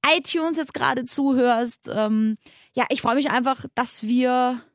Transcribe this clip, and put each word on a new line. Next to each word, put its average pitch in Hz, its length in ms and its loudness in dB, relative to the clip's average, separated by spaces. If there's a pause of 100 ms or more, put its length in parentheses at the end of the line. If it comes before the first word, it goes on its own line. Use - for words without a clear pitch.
(160)
iTunes 330 400 -2
jetzt 311 160 -4
gerade 254 320 -2
zuhörst. 247 880 0
Ähm, 220 460 0 (340)
ja, 247 160 0
ich - 140 -2
freue 233 140 2
mich 285 140 0
einfach, 254 440 0
dass - 280 -2
wir 247 600 0 (120)